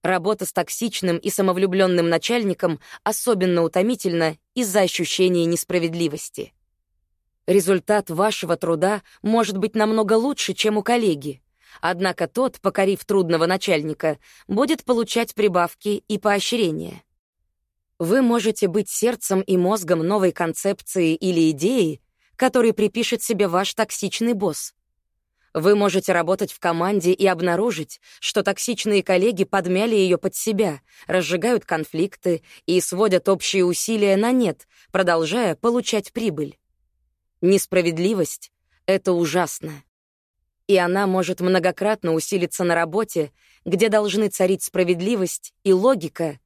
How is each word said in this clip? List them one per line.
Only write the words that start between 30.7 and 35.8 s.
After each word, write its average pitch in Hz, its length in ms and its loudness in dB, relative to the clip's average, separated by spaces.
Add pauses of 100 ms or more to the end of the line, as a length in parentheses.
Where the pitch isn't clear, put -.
разжигают 180 580 0
конфликты 165 800 -4 (240)
и 175 140 2
сводят 185 480 0
общие 190 360 2
усилия 202 520 0
на 220 140 2
нет, 240 380 0 (240)
продолжая 175 640 0
получать 233 560 -2